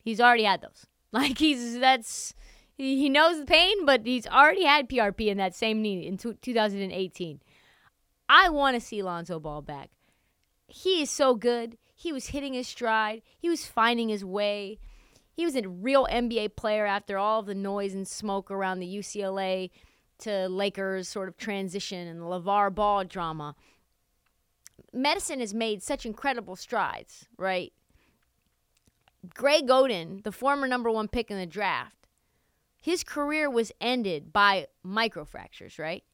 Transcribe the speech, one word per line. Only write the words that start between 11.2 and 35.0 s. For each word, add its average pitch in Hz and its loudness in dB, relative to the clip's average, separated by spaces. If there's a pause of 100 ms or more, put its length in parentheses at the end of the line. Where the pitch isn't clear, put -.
good. 233 -2 (160)
He 330 -8
was 262 -8
hitting 277 -6
his 247 -6
stride. 220 -2 (160)
He 339 -2
was - -2
finding 233 2
his 202 -4
way. 208 -4 (520)
He 339 -4
was 285 -2
a 214 -2
real 233 2
N 240 0
B 226 -2
A 208 -2
player 214 -2
after 202 -2
all 214 0
the 202 -8
noise 196 -4
and 190 -8
smoke 196 -6
around 190 -4
the 180 -8
U 202 -8
C 202 -8
L 190 -4
A 185 -2 (500)
to 196 -4
Lakers 190 -4
sort 190 -6
of 170 -14
transition 190 -6
and 165 -12
the 170 -12
LeVar 190 0
Ball 208 2
drama. 160 -6 (1400)
Medicine 285 -2
has 208 -4
made 220 -4
such 277 -6
incredible 226 -6
strides, - -6 (100)
right? 185 -4 (1600)
Greg 285 4
Oden, 208 2
the 214 -6
former 277 0
number 247 0
one 220 -2
pick 240 -4
in 202 -8
the 185 -6
draft, 165 -6 (760)
his 349 -2
career 294 -2
was 233 -2 (100)
ended 202 -4
by 196 4 (180)
microfractures, 185 -6